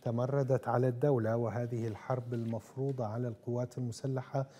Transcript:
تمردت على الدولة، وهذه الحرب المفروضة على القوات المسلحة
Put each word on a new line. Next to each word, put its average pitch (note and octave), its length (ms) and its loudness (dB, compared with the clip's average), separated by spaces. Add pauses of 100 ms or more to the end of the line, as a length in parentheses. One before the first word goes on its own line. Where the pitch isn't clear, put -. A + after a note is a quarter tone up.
تمردت B2+ 680 2
على B2 200 4
الدولة، A#2+ 480 4
وهذه A#2 520 -2
الحرب A#2+ 460 -4
المفروضة B2 720 -2
على B2 220 -2
القوات A#2+ 500 -4
المسلحة C3 680 -4 (140)